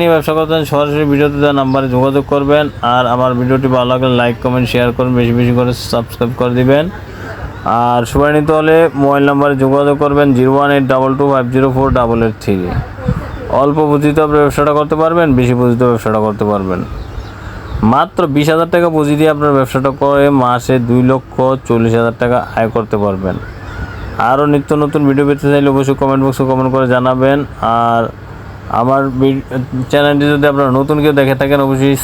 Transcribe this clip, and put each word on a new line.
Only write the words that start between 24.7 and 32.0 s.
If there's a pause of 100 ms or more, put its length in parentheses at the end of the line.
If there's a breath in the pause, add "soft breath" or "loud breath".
নতুন
ভিডিও
পেতে
চাইলে
অবশ্যই
কমেন্ট
বক্সে
কমেন্ট
করে
জানাবেন। (420)
আর (800)
আমার (160)
ভি-, (460)
চ্যানেলটি
যদি
আপনারা
নতুন
কেউ
দেখে
থাকেন,
অবশ্যই